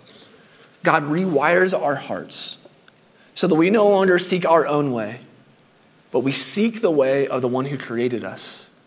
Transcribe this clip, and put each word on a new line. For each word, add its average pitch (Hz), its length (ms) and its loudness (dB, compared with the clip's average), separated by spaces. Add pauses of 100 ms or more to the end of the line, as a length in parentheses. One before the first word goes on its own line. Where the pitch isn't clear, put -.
(840)
God 160 200 2
rewires 175 760 0
our 147 180 -2
hearts - 680 -8 (680)
so - 120 -2
that 175 100 2
we 165 120 4
no 208 220 4
longer 190 280 4
seek 180 280 0
our 165 200 6
own 143 260 0
way, 113 280 -8 (880)
but 127 100 0
we 135 120 -2
seek 220 480 0
the 190 100 2
way 139 360 2
of 131 160 -4
the 127 60 -2
one 131 180 -4
who 143 100 -6
created 120 480 -6
us. - 460 -12 (160)